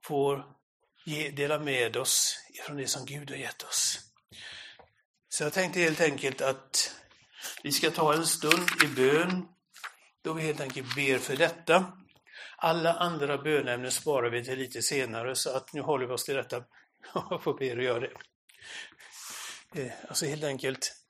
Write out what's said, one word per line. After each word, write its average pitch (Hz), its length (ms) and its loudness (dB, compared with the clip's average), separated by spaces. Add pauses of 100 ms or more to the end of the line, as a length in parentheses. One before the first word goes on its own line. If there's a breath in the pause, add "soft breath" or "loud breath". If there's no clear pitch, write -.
får 139 400 0 (600)
ge, 151 260 -4
dela 143 280 0
med 127 380 2
oss - 420 2 (160)
ifrån - 220 -10
det 135 100 -4
som 131 200 -4
Gud 143 240 -10
har 135 60 -8
gett - 260 -10
oss. - 360 -2 (1300 loud breath)
Så - 160 -2
jag 151 80 -2
tänkte 185 280 0
helt 160 200 4
enkelt 139 400 2
att - 540 0 (680 loud breath)
vi 143 100 -4
ska 160 180 4
ta 156 240 4
en 165 120 2
stund 170 420 4 (160)
i - 20 2
bön, 151 640 4 (720 loud breath)
då 160 100 -4
vi 160 100 -4
helt 151 180 0
enkelt 131 340 -6
ber 135 240 4
för 127 180 -2
detta. 165 560 4 (640 loud breath)
Alla 165 380 2
andra 156 440 0
bönämnen 127 540 0
sparar 127 380 0
vi 120 140 -2
till 127 140 -4
lite 120 240 -6
senare, 127 540 -2
så 131 200 -2
att - 160 -6
nu 147 80 -6
håller 135 260 0
vi 123 60 -4
oss 120 120 -2
till 143 100 -2
detta. 123 300 -4 (240 soft breath)
<laughs> - 260 -20
Jag - 280 -4
får 151 160 -2
be 135 60 -4
er 120 140 -2
att 127 60 0
göra 120 160 2
det. 123 120 -6 (1700 loud breath)
Eh, 123 100 -6 (160)
alltså - 180 -2
helt 151 180 -4
enkelt 135 480 -2 (180)